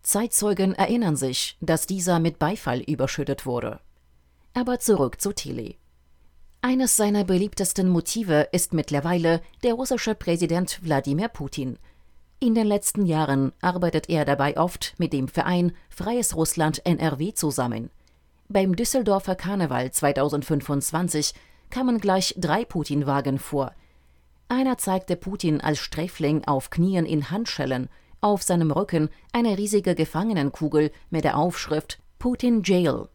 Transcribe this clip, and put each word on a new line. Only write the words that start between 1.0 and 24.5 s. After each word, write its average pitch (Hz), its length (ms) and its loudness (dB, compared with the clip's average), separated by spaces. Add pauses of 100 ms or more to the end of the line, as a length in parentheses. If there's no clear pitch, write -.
sich, 131 440 -4
dass 160 260 0
dieser 180 320 0
mit - 220 0
Beifall 151 400 -2
überschüttet 135 680 -4
wurde. 120 340 -4 (720)
Aber 247 260 -2
zurück 147 400 2
zu 202 120 -2
Tilly. 120 460 -8 (840)
Eines 254 360 2
seiner 208 260 4
beliebtesten 190 640 0
Motive 170 640 2
ist 175 240 0
mittlerweile 165 680 2 (200)
der 233 120 2
russische 254 420 -2
Präsident 175 640 0
Wladimir 151 460 0
Putin. 135 500 -8 (600)
In 233 140 2
den 220 120 4
letzten 202 400 2
Jahren 139 540 2
arbeitet 175 480 0
er 156 160 2
dabei 139 320 0
oft - 420 -2
mit 170 140 0
dem 135 140 -2
Verein 175 460 0 (160)
Freies 220 480 -4
Russland 156 480 0
N 170 160 2
R 147 180 -2
W 175 140 -4
zusammen. 120 580 -4 (580)
Beim 190 280 2
Düsseldorfer 202 580 0
Karneval 151 560 -2
zweitausendfünfundzwanzig 147 1400 0 (360)
kamen 247 280 0
gleich 190 380 0
drei 180 280 0
Putin-Wagen 139 760 -2
vor. 135 340 -4 (760)
Einer 262 300 2